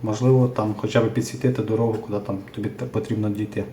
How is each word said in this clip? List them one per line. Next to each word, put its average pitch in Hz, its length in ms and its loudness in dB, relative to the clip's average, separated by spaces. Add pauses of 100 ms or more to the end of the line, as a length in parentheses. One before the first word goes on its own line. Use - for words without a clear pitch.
можливо, 123 460 4
там 107 300 0
хоча - 220 2
б 110 140 0
підсвітити - 480 0
дорогу, 110 320 2
куди 104 240 -4
там 98 200 -4 (160)
тобі 101 140 -4
т-, - 160 -6
потрібно 107 460 -2
дійти. 104 420 -4